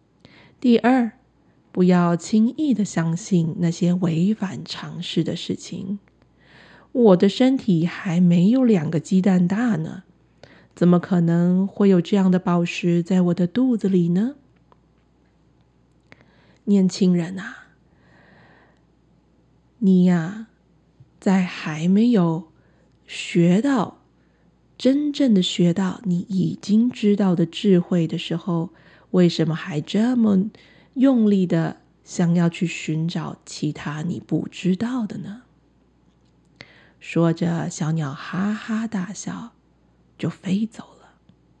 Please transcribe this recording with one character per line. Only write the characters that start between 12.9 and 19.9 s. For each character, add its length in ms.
在 200
我 120
的 120
肚 320
子 100
里 220
呢？” 240
年 240
轻 280
人 200
啊， 340
你 260